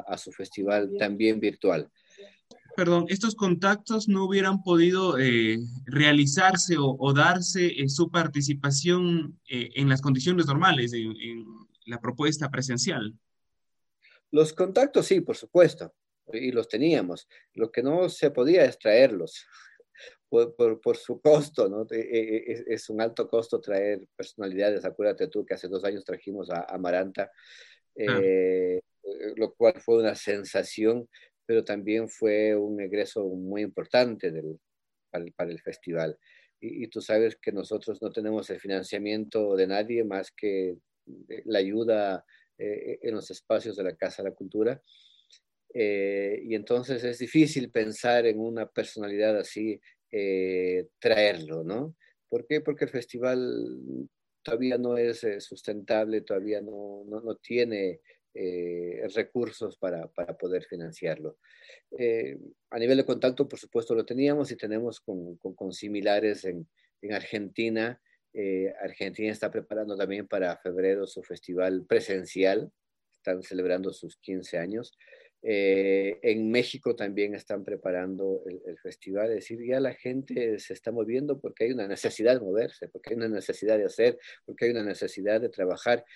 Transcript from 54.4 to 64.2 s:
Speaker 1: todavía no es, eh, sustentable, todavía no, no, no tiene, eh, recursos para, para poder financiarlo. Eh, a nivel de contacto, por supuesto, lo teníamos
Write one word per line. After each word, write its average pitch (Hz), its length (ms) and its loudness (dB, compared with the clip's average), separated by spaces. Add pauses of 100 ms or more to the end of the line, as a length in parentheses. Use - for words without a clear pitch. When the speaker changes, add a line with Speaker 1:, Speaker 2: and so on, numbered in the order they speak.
Speaker 1:
todavía 127 360 0
no 123 180 -2
es, 120 280 0
eh, 104 160 -4
sustentable, 107 800 -2
todavía 104 420 -4
no, 101 440 -14
no, 107 140 -10
no 113 140 -6
tiene, 104 640 -4 (340)
eh, 87 800 -6
recursos 110 640 -4
para, 85 320 -6
para 87 280 -8
poder 90 280 -4
financiarlo. 82 760 -8 (580)
Eh, 123 420 -2 (320)
a - 80 -8
nivel 123 200 4
de 135 60 4
contacto, 127 440 0
por 113 100 -12
supuesto, - 360 -4
lo 113 100 0
teníamos 139 460 0